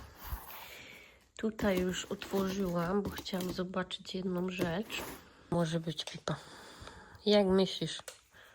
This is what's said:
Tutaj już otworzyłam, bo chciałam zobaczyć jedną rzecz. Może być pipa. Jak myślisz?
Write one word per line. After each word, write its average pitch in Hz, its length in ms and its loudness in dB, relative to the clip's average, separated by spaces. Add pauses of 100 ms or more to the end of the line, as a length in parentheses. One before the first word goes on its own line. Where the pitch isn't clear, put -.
(1400)
Tutaj 214 420 2
już 185 260 0
otworzyłam, 190 960 0
bo 196 80 -2
chciałam 180 440 -4
zobaczyć 185 640 -4
jedną 185 340 0
rzecz. 180 520 -2 (500)
Może 165 280 2
być 165 260 -4
pipa. - 300 -4 (920)
Jak 202 220 8
myślisz? 185 540 4 (540)